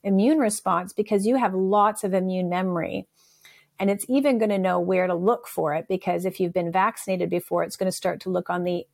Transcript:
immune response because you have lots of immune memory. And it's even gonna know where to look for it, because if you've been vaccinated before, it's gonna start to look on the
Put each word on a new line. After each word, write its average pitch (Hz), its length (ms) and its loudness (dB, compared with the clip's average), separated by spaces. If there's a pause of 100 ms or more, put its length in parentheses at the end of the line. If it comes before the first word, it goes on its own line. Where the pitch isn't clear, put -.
immune 208 360 4
response 190 520 0
because 208 360 0
you 247 80 4
have 220 180 0
lots 202 500 2
of 190 120 0
immune 185 340 0
memory. 180 580 -2 (720)
And 196 120 2
it's 202 180 -2
even 269 300 2
gonna 208 180 2
know 185 220 2
where 185 260 2
to 180 80 0
look 202 340 0
for 156 280 -2
it, 165 120 -4
because 180 380 -2
if 185 140 -4
you've 175 200 0
been 170 120 -2
vaccinated 185 580 0
before, 175 340 -2
it's 175 140 -6
gonna 190 140 -2
start - 300 -4
to 190 100 -6
look 180 180 -2
on 180 140 -2
the 175 300 -4